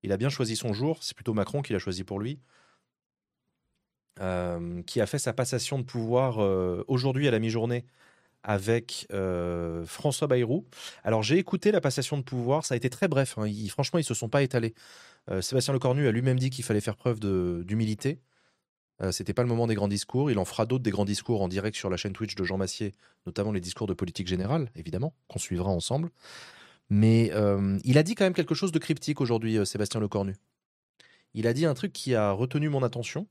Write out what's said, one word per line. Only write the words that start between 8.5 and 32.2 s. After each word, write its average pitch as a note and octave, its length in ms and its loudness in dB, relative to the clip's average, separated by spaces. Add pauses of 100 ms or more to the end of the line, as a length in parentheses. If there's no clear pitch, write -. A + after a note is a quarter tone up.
euh, F2 720 -2
François - 420 -2
Bayrou. B2+ 400 2 (380)
Alors A2 180 2
j'ai B2 140 2
écouté G3 360 2
la F#3+ 100 2
passation C#3 340 -2
de C3+ 60 -4
pouvoir, B2+ 420 0
ça - 80 -2
a B2 40 0
été B2 120 0
très G3 180 0
bref, C#3 300 2
hein. G#2+ 100 -2
Ils, G#2 220 -4
franchement, D3 300 -2
ils D3+ 60 2
se A#2+ 100 -2
sont A2+ 160 -4
pas C#3+ 120 4
étalés. A#2 320 0 (560)
Euh, F#2+ 120 0
Sébastien C3+ 320 0
Lecornu C3 340 2
a - 20 6
lui-même B2+ 280 2
dit C3 100 0
qu'il B2+ 160 -6
fallait G#2 160 0
faire G2+ 160 -4
preuve A#2 240 -2
de, F2+ 460 0
d'humilité. A2 520 0 (840)
Euh, F#2 100 0
c'était G2+ 200 -4
pas B2 100 2
le B2 60 2
moment A#2 180 2
des A2 80 2
grands G2+ 140 0
discours. B2 420 0
Il G#2 80 2
en F2+ 60 2
fera A2 220 -2
d'autres B2+ 160 0
des A2 80 2
grands G2 160 2
discours G#2 340 -2
en F#2 80 0
direct G2 280 -2
sur G2+ 120 -6
la F#2 80 0
chaîne G2 160 -6
Twitch G2+ 220 -6
de F#2+ 100 -2
Jean F#2+ 140 -2
Massier, F#2+ 340 -4 (320)
notamment G#2 280 -2
les G2 80 -2
discours F2+ 260 -6
de F#2+ 80 -2
politique F2+ 320 -4
générale, G#2 480 0
évidemment, D#3 400 -4 (140)
qu'on - 100 -8
suivra - 320 -2
ensemble. D#3 400 0 (800)
Mais, A2 420 6
euh, G2 520 4
il B2+ 120 6
a D3+ 60 10
dit G3 120 0
quand G3+ 100 4
même F#3 100 2
quelque E3 200 0
chose F3+ 180 -2
de D#3+ 60 2
cryptique D3 440 -2
aujourd'hui, A2+ 340 2
euh, G#2 80 4
Sébastien G#2 360 -2
Lecornu. G2 360 -2 (960)
Il A2 140 0
a A#2 80 4
dit D3+ 100 2
un D#3 80 4
truc D#3 220 -4
qui B2+ 200 -2
a G#2 180 4